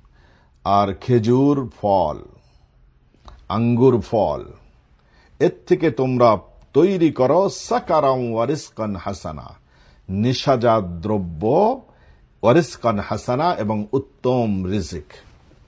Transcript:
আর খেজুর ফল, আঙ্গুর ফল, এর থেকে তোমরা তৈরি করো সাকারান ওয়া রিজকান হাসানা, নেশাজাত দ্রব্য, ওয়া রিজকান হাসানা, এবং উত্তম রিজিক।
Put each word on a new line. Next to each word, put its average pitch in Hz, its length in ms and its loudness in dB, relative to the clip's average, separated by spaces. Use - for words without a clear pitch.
আর 98 360 2
খেজুর 127 680 2
ফল, 87 380 0
আঙ্গুর 117 520 2
ফল, 78 440 -2
এর 165 120 2
থেকে 165 240 2
তোমরা 123 480 2
তৈরি 165 400 2
করো 143 360 2
সাকারান 139 840 -2
ওয়া 113 140 -2
রিজকান 113 500 -6
হাসানা, 85 580 -12
নেশাজাত 113 720 0
দ্রব্য, 87 640 -6
ওয়া 117 120 6
রিজকান 117 440 0
হাসানা, 123 560 -2
এবং 104 380 -4
উত্তম 120 720 -2
রিজিক। 90 480 -6